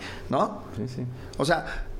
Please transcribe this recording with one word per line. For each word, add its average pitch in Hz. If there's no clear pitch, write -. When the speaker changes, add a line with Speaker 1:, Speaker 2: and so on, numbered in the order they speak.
Speaker 1:
¿no? -
Speaker 2:
Sí, 117
sí. 127
Speaker 1:
O -
sea, 156